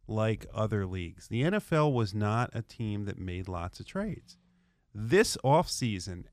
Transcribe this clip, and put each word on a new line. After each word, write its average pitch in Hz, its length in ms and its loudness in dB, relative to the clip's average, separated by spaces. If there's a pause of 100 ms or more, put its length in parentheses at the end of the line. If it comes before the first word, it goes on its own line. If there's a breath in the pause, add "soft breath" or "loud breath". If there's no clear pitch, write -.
like 110 460 0
other 107 320 0
leagues. 90 420 -6
The 120 160 0
N 175 100 2
F - 200 -2
L 151 180 6
was 110 220 2
not 107 400 2
a 113 80 -4
team 104 440 -6
that 101 140 -6
made 90 280 -6
lots 90 320 -6
of - 60 -14
trades. - 520 -8 (560)
This 120 500 2
offseason, 107 880 0